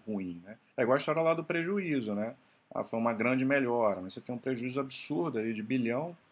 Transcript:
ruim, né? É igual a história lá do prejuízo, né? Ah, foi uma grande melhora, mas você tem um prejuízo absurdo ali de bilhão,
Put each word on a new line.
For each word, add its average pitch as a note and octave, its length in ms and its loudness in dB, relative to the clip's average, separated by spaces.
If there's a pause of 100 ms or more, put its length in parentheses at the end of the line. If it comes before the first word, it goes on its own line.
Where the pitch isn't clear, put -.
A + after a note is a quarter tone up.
ruim, F#2 380 -4
né? G#2 140 -16 (180)
É C3+ 80 0
igual B2 120 4
a C#3 40 4
história D#3 220 0
lá E3 120 4
do D#3+ 100 -2
prejuízo, E3 720 0
né? A2 220 -2 (400)
Ah, G#2+ 80 -2
foi A2+ 160 -2
uma A#2 140 2
grande B2 320 2
melhora, A#2+ 560 2
mas F#2+ 120 -10
você A#2+ 60 -10
tem B2 160 -8
um A#2+ 40 -6
prejuízo B2+ 400 -2
absurdo C#3 600 -2
ali A2+ 140 0
de G#2+ 100 -4
bilhão, C3 540 -2 (140)